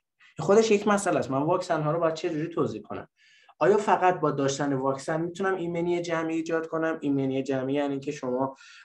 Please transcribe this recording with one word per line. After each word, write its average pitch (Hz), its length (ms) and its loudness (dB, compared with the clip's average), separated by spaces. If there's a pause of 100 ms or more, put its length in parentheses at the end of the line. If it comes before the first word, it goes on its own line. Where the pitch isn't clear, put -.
(380)
این 156 80 -6
خودش 214 240 6
یک 208 180 2
مسئله 190 300 2
است. 120 120 -2
من 135 120 0
واکسن 170 400 0
ها 151 100 0
رو 170 80 -2
باید 160 140 0
چه 175 160 -4
جوری 156 180 -4
توزیع 110 340 -4
کنم؟ - 260 -12 (500)
آیا 185 180 6
فقط 180 440 4
با 151 100 2
داشتن 139 420 0
واکسن 139 480 -2
می‌تونم 190 340 -2
ایمنی 170 480 -2
جمعی 165 340 -2
ایجاد 160 300 -2
کنم؟ 160 340 -2
ایمنی 135 420 0
جمعی 135 320 -2
یعنی 143 260 -2
که 143 120 -6
شما 135 440 -4 (280)